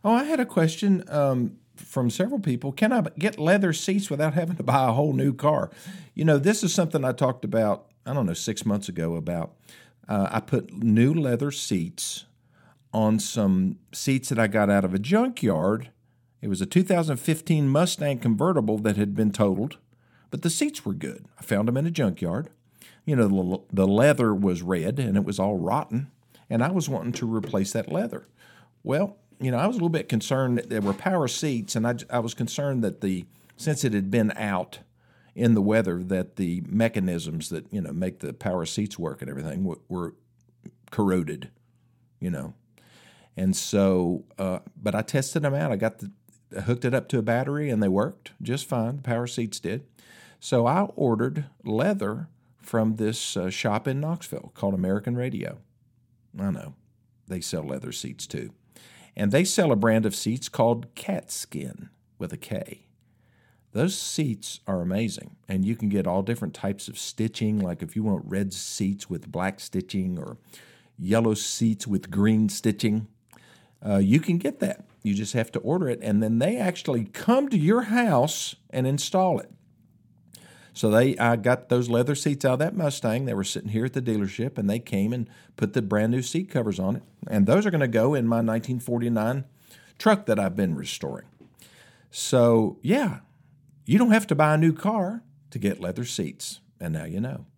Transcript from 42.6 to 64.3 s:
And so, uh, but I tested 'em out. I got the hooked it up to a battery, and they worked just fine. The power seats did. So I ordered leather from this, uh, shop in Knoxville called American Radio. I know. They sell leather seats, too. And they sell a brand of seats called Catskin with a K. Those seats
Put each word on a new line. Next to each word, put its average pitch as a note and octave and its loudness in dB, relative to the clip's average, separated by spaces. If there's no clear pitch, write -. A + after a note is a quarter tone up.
And F#2+ 0
so, F2+ 2
uh, F#2 -4
but G#2 -4
I G#2 0
tested C#3 -2
'em C#3 -2
out. D3+ -2
I G#2 -2
got A2 -4
the - -14
hooked A#2+ -2
it B2 0
up B2+ -2
to C3+ 0
a A2+ 0
battery, C3 -2
and G#2+ 0
they G2+ 2
worked G2+ -2
just C3 -4
fine. A#2+ -2
The C3+ -12
power A#2+ -2
seats A#2 -6
did. A2 -6
So A#2+ 2
I D#3 2
ordered C3+ 0
leather A#2+ -2
from A2 0
this, A2 -4
uh, F#2 -2
shop G#2+ -2
in C3+ -4
Knoxville - -8
called G2 -2
American G2 -2
Radio. G#2+ -6
I G2 -2
know. D2 -8
They F#2 -8
sell E2 -6
leather C2+ -8
seats, - -12
too. A#1 -10
And G2+ 0
they C#3+ 4
sell F3 2
a A#2 4
brand A2 4
of G2+ 0
seats A#2+ -4
called A#2 0
Catskin - -10
with E2+ -8
a - -10
K. - -10
Those E3+ 0
seats - -6